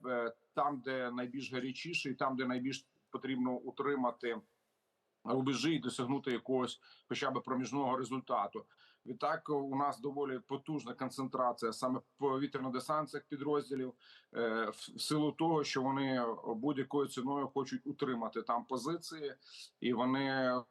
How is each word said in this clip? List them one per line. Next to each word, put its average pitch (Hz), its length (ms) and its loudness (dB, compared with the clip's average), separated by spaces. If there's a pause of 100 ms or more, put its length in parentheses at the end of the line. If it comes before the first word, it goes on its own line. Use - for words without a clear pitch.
е, 120 280 0 (200)
там, 147 320 2
де 131 260 0
найбільш 123 420 -4
гарячіше, 131 560 -2
і 127 40 0
там, 131 240 0
де 131 80 0
найбільш 127 420 -2 (220)
потрібно 127 420 0
утримати 127 920 0 (800)
рубежі 131 480 2
і 147 80 4
досягнути 127 520 0
якогось 123 480 0 (300)
хоча 131 220 0
б 123 120 -2
проміжного 127 540 2
результату. 120 680 0 (400)
Відтак, 147 440 -2
у 139 260 0
нас 135 240 2
доволі 135 400 -2
потужна 135 540 -6
концентрація 127 800 0
саме 131 260 0 (200)
повітряно-десантних 135 1080 0
підрозділів, 139 640 0 (400)
е, 113 320 2
в, - 300 -8
в - 60 -8
силу 151 300 2
того, 160 320 2
що 135 180 0
вони 131 440 2 (200)
будь-якою 135 640 0
ціною 135 400 -2
хочуть 135 400 -4
утримати 120 540 -2
там 120 240 0
позиції, 143 680 -4 (440)
і 120 140 2
вони, 131 320 2
е, 131 460 2